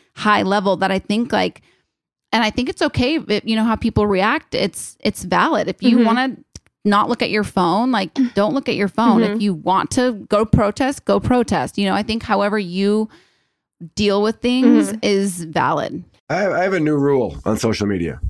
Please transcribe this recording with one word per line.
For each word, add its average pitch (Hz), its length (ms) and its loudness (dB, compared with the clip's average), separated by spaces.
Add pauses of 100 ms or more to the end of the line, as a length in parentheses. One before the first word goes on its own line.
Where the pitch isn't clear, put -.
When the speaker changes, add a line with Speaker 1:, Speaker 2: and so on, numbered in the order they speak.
(140)
Speaker 1:
high 208 280 2
level 190 340 0
that 185 140 -2
I 190 80 -2
think, 220 340 -2
like, 180 300 -2 (680)
and 226 140 2
I 214 60 0
think 247 180 -4
it's - 140 -4
okay 285 440 0
if, 208 200 -2
you 220 100 0
know, 220 80 0
how 220 120 0
people 214 300 0
react. 208 480 0
It's, - 460 -6
it's - 240 -4
valid. 180 440 0
If - 140 -8
you 247 140 4
Speaker 2:
Mm-hmm. 240 80 4
Speaker 1:
wanna 240 320 0 (480)
not 208 240 2
look 233 140 -2
at - 80 -2
your 208 140 0
phone, 190 460 0
like, 202 200 -2 (140)
Speaker 2:
<clears throat> 240 100 -4
Speaker 1:
don't 202 180 2
look 277 160 -4
at - 80 -2
your 202 120 0
phone. 226 340 4
Speaker 2:
Mm-hmm. 214 140 0
Speaker 1:
If 226 60 -2
you 202 120 0
want 175 380 -2
to 254 200 2 (160)
go 214 160 2
protest, 233 640 0
go 202 120 2
protest. 202 600 -2
You 202 80 -2
know, 190 80 0
I 202 80 -2
think 220 220 -6
however 202 340 0
you 202 500 0 (840)
deal 202 280 2
with 220 200 0
things 240 460 4
Speaker 2:
Mm-hmm. 220 140 -8
Speaker 1:
is 196 420 0
valid. 160 600 -4 (240)
Speaker 3:
I 147 80 -2
have, 190 160 0
I 151 120 0
have 190 100 0
a 175 60 0
new 151 160 2
rule 131 500 0
on 110 100 0
social 104 300 0
media. 85 440 -2